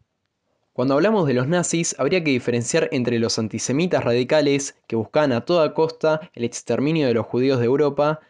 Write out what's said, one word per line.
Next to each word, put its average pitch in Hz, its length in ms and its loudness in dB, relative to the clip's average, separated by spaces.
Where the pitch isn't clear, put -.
Cuando 135 240 0
hablamos 185 320 2
de 135 80 2
los 127 120 0
nazis, 170 520 -2
habría 160 240 0
que 151 80 0
diferenciar 123 600 0
entre 123 280 0
los 113 180 -2
antisemitas 127 680 -2
radicales, 139 720 0
que - 80 -6
buscaban 139 360 0
a 120 100 0
toda 156 340 0
costa 156 580 -2
el 120 100 -8
exterminio 135 600 -2
de 120 80 2
los 110 140 0
judíos 127 320 0
de 120 60 2
Europa, 143 640 0